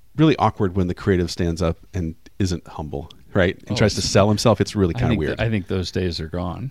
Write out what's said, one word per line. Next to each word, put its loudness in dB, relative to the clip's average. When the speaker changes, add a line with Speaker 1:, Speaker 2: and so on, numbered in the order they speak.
Speaker 1:
really 4
awkward 0
when 2
the -2
creative 0
stands -2
up -2
and -4
isn't -2
humble, -10
right? 2
And -6
Speaker 2:
Oh, -2
Speaker 1:
tries 2
to -4
Speaker 2:
it's -4
Speaker 1:
sell 4
himself. 4
It's -2
really 2
Speaker 2:
I -6
Speaker 1:
kinda 2
Speaker 2:
think 2
Speaker 1:
weird. -2
Speaker 2:
th-, 0
I -2
think -2
those -4
days -2
are -8
gone. -6